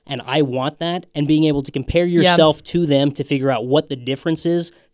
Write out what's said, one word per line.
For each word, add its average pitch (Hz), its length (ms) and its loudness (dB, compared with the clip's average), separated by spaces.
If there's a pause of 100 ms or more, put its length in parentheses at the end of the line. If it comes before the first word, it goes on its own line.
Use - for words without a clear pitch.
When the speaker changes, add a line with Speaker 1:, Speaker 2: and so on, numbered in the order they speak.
Speaker 1:
and 131 180 -8
I 135 160 0
want 131 380 -2
that," 170 260 -6 (100)
and 147 140 -2
being 156 160 4
able 143 180 0
to - 80 -10
compare 170 360 -2
Speaker 2:
Yeah. 170 160 2
Speaker 1:
yourself 160 420 4
to 170 220 -2
them 143 260 2
to 143 120 -6
figure 135 260 -2
out 120 160 -2
what 151 240 0
the 139 60 -8
difference 135 500 -4
is, 170 260 -2 (220)